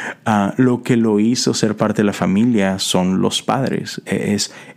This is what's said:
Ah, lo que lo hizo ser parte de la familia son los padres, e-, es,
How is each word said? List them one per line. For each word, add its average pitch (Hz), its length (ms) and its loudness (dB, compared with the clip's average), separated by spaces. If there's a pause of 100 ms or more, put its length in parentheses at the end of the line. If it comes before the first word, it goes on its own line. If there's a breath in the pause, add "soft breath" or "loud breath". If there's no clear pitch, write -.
(260 loud breath)
Ah, 101 320 0
lo 123 260 2
que 127 120 2
lo 110 240 2
hizo 117 340 0
ser 107 220 0
parte 107 260 0
de 101 40 4
la 101 80 0
familia 98 680 2
son 92 420 0
los 98 200 -2
padres, - 640 -2
e-, - 280 -2
es, - 200 -4 (240 loud breath)